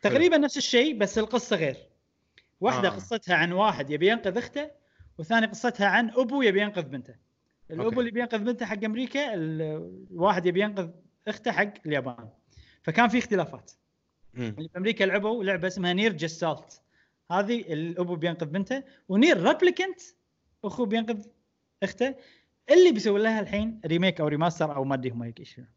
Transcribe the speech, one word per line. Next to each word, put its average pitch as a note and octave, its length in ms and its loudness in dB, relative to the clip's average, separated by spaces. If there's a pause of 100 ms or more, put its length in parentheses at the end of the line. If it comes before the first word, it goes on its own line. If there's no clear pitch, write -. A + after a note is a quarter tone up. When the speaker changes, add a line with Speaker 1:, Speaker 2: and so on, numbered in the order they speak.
Speaker 1:
حلو. G3+ 80 2
Speaker 2:
تقريبًا E4 260 6
نفس D4 200 2
الشيء، C4 400 2
بس G3+ 220 0
القصة A3 360 0
غير. D3+ 220 -2 (840)
واحدة A3+ 260 2
Speaker 1:
آه. - 40 2
Speaker 2:
قصتها G3+ 440 -2
عن E3+ 160 2
واحد F3+ 380 0
يبي D3+ 200 2
ينقذ A3 280 0
أخته، C#4+ 320 -6 (480)
والثاني A3 280 2
قصتها A3 420 0
عن A3 220 2
أبو B3+ 320 0
يبي G3+ 200 4
ينقذ G3+ 200 -4
بنته. C3 340 -12 (560)
الأبو E3 120 -6
Speaker 1:
أوكي. A3+ 160 0
Speaker 2:
اللي A#3+ 100 0
يبي A3 100 -4
ينقذ A#3 180 -4
بنته A3+ 280 -4
حق G3+ 180 -6
أمريكا، B3 500 -4
ال-، D#3+ 760 -6
الواحد F3+ 340 2
يبي F3+ 160 2
ينقذ G3 280 -4 (380)
أخته G#3+ 240 -4
حق G3+ 220 -2 (120)
اليابان. B2+ 420 -4 (560)
فكان A3+ 260 4
في A#3 80 0
اختلافات. F3+ 540 -2 (640)
Speaker 1:
مم. A#2 240 -6
Speaker 2:
اللي D#3+ 160 -10
بأمريكا G3 300 0
لعبوا G#3 400 0
لعبة F#3 240 -2
اسمها F3+ 260 -2
نير G3+ 200 2
جسالت. D#3+ 680 -6 (500)
هذه G3+ 420 -2
الأبو F3 420 -4
بينقذ E3 300 -4
بنته، G3 380 -4 (260)
ونير G#3+ 340 6
ريبليكنت F4 580 2 (640)
أخوه A#3+ 200 -4
بينقذ A3 400 -4 (580)
أخته. B3 320 -2 (540)
اللي F4 220 10
بيسوي G#3 300 2
لها A3 180 2
الحين G#3 460 -4
ريميك E3+ 360 0
أو D3+ 60 2
ريماستر D3+ 480 0
أو C3+ 80 -2
ما C#3 120 0
أدري C3 140 -4
هم A#2 140 -8
هيك A#2 200 -12
شنو. - 220 -20 (120)